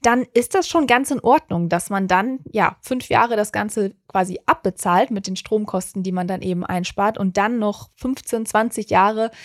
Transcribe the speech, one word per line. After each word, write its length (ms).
dann 320
ist 220
das 120
schon 200
ganz 240
in 80
Ordnung, 500
dass 220
man 160
dann, 320
ja, 300
fünf 280
Jahre 260
das 160
Ganze 420
quasi 400
abbezahlt 640
mit 160
den 80
Stromkosten, 680
die 100
man 160
dann 140
eben 240
einspart 540
und 180
dann 220
noch 360
fünfzehn, 520
zwanzig 420
Jahre 400